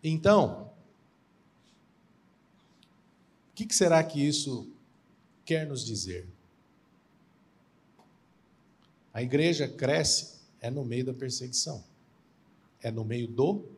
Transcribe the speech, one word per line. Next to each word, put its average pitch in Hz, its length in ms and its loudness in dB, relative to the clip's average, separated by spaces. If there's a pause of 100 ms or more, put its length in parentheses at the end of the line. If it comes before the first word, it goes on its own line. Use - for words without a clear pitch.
Então, 160 640 4 (2750)
o - 40 -20
que 220 100 -8
que 220 100 -4
será 165 300 6
que 147 160 -4
isso 139 480 -2 (800)
quer 160 200 -2
nos 135 160 -8
dizer? 92 460 -8 (2750)
A 113 80 -4
igreja 147 440 2
cresce - 680 0 (260)
é 117 100 -6
no 135 140 -6
meio 120 220 -4
da 131 80 -6
perseguição, 127 680 -6 (1000)
é 117 80 -4
no 110 120 -6
meio 117 240 -4
do 151 380 0 (140)